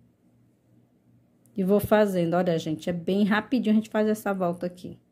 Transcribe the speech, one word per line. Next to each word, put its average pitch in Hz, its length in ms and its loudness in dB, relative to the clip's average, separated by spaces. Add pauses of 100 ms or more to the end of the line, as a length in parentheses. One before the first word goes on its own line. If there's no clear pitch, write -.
(1600)
E 196 60 -2
vou 202 180 4
fazendo. 190 540 2
Olha, 175 240 2
gente, 160 300 -6
é 180 40 -2
bem 185 320 0
rapidinho 214 480 0
a 214 40 4
gente 214 140 -2
faz 214 180 0
essa 214 240 -2
volta 180 340 -4
aqui. 175 320 -14 (140)